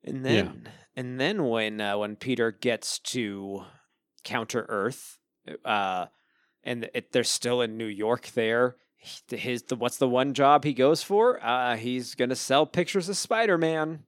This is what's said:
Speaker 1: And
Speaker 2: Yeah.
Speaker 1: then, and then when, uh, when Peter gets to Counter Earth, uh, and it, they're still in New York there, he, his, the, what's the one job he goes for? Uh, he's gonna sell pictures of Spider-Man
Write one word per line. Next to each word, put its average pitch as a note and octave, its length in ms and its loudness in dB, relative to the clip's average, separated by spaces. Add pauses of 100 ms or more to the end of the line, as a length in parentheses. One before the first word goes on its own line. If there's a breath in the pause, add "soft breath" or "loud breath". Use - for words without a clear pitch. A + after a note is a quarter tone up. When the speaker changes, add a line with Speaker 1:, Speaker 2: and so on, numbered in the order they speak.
Speaker 1:
And - 160 -8
Speaker 2:
Yeah. C3 40 -8
Speaker 1:
then, F#2+ 460 0 (280 loud breath)
and B2+ 240 -8
then F3+ 280 0
when, A2 320 0
uh, G#2 180 -2
when G#2 180 -4
Peter A#2+ 340 0
gets - 500 -4
to G2 640 -6 (640 loud breath)
Counter A#2 440 -4
Earth, G#2+ 500 -6 (460)
uh, F#2+ 420 -2 (580)
and A#2 300 -6
it, - 180 -6
they're B2 120 4
still B2 380 0
in A2 140 -2
New A2+ 100 -6
York G#2+ 480 -2
there, A#2+ 420 2 (200)
he, - 400 -14
his, A#2+ 260 -4
the, B2+ 140 -4
what's A#2 220 -2
the C3 100 4
one B2+ 260 2
job C#3+ 300 6
he D3 100 0
goes C#3 300 4
for? A3+ 400 2
Uh, B2 320 0
he's B2 400 -6
gonna B2+ 180 0
sell C#3 320 4
pictures F3+ 420 -2
of G3 80 -4
Spider-Man D#3+ 920 2